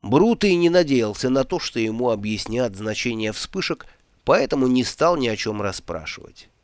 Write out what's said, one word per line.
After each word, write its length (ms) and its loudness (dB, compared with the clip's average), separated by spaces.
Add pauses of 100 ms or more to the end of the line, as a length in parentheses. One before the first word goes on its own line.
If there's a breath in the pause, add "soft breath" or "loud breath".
Бруто 460 4
и 80 4
не 120 4
надеялся 600 2
на 140 2
то, 160 -4
что 180 -6
ему 320 0
объяснят 640 -4
значение 560 -4
вспышек, 560 -6 (380 soft breath)
поэтому 420 2
не 160 4
стал 340 0
ни 120 -2
о 80 -2
чем 260 -6
расспрашивать. 840 -10 (160)